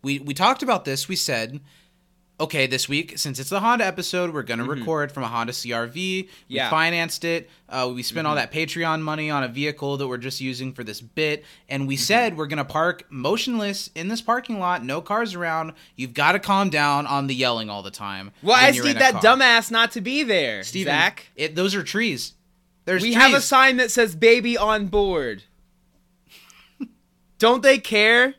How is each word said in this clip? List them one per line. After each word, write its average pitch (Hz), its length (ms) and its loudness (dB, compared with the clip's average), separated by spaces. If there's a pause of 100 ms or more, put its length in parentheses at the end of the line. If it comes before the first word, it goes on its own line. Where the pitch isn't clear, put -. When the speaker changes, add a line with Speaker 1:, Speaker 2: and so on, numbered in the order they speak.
Speaker 1:
We, 139 180 -2
we 139 140 -6
talked 240 300 2
about 240 220 0
this. - 240 -6
We 185 80 -4
said, 127 420 -4 (800)
"Okay, 151 280 -2
this 127 200 -2
week, 143 320 -4
since 135 180 -6
it's 135 120 -10
the 196 100 -2
Honda 226 260 0
episode, 180 480 -4
we're 139 100 -6
gonna 117 200 -4
Speaker 2:
Mm-hmm. 131 160 -4
Speaker 1:
record 147 320 -4
from 139 120 -8
a 113 40 -4
Honda 117 240 -4
C 120 220 -6
R 117 140 -2
V." 185 420 -6 (180)
We 131 80 -10
Speaker 2:
Yeah. 131 140 -2
Speaker 1:
financed 165 560 0
it. 165 240 -4 (180)
Uh, 127 260 -4
we 123 80 -8
spent 156 260 -4
all 151 100 0
Speaker 2:
Mm-hmm. 117 120 -2
Speaker 1:
that - 40 -16 (160)
Patreon 160 320 -4
money 156 280 -6
on 143 140 -2
a 123 60 -6
vehicle 139 480 -4
that 135 100 -4
we're 127 80 -6
just 127 240 -8
using 131 320 -8
for 123 140 -12
this 107 160 -14
bit. 151 420 -4 (240)
And 139 180 -4
we 139 100 -2
Speaker 2:
Mm-hmm. 139 60 -4
Speaker 1:
said, 214 360 2
"We're 151 100 -6
gonna 147 160 -4
park 170 460 -2
motionless 202 840 -4
in 165 140 -8
this 226 140 -4
parking 240 360 -2
lot, 175 280 -2
no 143 160 -4
cars 208 340 -4
around. 160 380 -4 (240)
You've 127 160 -8
gotta 156 260 4
calm 196 300 2
down 147 380 2
on 139 200 0
the 135 80 -2
yelling 117 340 0
all 101 140 -8
the 98 80 -12
time 98 400 -10 (100)
Speaker 2:
Well, 214 140 4
Speaker 1:
when 254 80 8
Speaker 2:
I 285 60 8
Speaker 1:
you're 254 160 0
Speaker 2:
need 285 60 2
Speaker 1:
in 277 40 0
a 277 60 0
Speaker 2:
that 262 140 6
Speaker 1:
car." - 60 0
Speaker 2:
dumbass 233 480 6
not 226 220 0
to 240 80 -8
be 262 240 -2
there, 139 400 0
Speaker 1:
Steven, 143 300 -4
Speaker 2:
Zach. 170 320 0 (100)
Speaker 1:
it, 156 200 -6
those 190 200 -2
are 185 80 -4
trees. 196 520 -4 (500)
There's 180 160 0
Speaker 2:
We 226 100 0
Speaker 1:
trees. 233 100 6
Speaker 2:
have 269 120 8
a 277 80 4
sign 262 340 6
that 247 160 0
says 220 240 2
"Baby 233 420 6
on 208 300 0
board." 165 600 -2
Speaker 1:
<laughs> - 40 -20 (1900)
Speaker 2:
Don't 240 240 4
they 269 160 6
care? 233 600 2